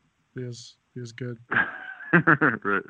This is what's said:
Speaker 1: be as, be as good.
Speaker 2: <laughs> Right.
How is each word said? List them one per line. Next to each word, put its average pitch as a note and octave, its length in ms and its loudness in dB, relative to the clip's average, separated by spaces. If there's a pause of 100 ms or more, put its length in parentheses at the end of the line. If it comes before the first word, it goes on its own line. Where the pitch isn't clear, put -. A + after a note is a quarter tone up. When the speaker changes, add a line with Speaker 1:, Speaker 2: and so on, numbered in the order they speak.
(340)
Speaker 1:
be B2+ 120 -8
as, A#2 300 -14 (180)
be B2+ 80 -10
as A#2 100 -12
good. A#2+ 300 -10
Speaker 2:
<laughs> - 60 -20 (680)
Right. B2 760 4